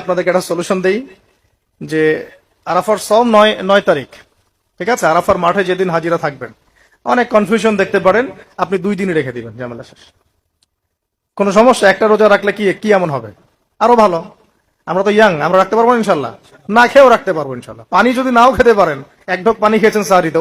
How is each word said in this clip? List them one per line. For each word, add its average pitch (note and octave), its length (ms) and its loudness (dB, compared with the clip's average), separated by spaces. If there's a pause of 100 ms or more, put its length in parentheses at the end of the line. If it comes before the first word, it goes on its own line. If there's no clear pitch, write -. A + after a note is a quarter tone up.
আপনাদেরকে F3+ 300 -4
একটা F3+ 180 -2
সলিউশন F3 360 -4
দেই G3 120 0 (840)
যে D#3 200 -4 (720)
আরাফার F#3 360 -2
সওম A#3 200 2 (100)
নয়, G#3+ 140 4 (180)
নয় G3 200 2
তারিখ, C#3+ 200 -2 (720)
ঠিক F3+ 140 -6
আছে? G#3 180 -2
আরাফার F3 320 0
মাঠে F3 260 0
যেদিন F#3 260 -2
হাজিরা E3 300 -2
থাকবেন, C3 260 -10 (540)
অনেক B3 300 0
কনফিউশন G#3+ 460 0
দেখতে G3 240 -2
পারেন, G#3 200 2 (380)
আপনি F3+ 120 -6 (100)
দুই G#3 140 -4
দিনই F#3+ 180 -4
রেখে B2+ 200 -6
দিবেন, A2+ 220 -14
ঝামেলা A#2+ 300 -14
শেষ। - 120 -20 (1400)
কোনো G3+ 200 0
সমস্যা? A#3 360 4
একটা G#3 140 -2
রোজা G#3+ 260 2
রাখলে G3 240 0
কি, G#3+ 60 -6 (180)
কি G#3+ 160 -2
এমন F3+ 180 -2
হবে? A#2 140 -10 (540)
আরো A#3+ 200 4
ভালো। F3 160 0 (680)
আমরা F#3 200 -2
তো G#3+ 100 0
ইয়াং, G#3+ 160 4 (120)
আমরা F3+ 160 0
রাখতে F#3+ 160 -2
পারবো A#3 160 2
না A#3 100 -2
ইনশাল্লাহ, C#3+ 300 -2 (360)
না A3+ 220 4
খেয়েও C4+ 240 8
রাখতে A#3+ 220 -2
পারবো C#3 220 -8
ইনশাল্লাহ, A2 260 -20 (100)
পানি G#3+ 140 2 (100)
যদি C4 180 -2
নাও A#3+ 200 6
খেতে A#3+ 220 4
পারেন, D#3 200 0 (340)
এক F3+ 120 -4
ঢোক A3 180 0
পানি G#3+ 180 2
খেয়েছেন G#3+ 280 0
সাহরিতে, E3+ 320 2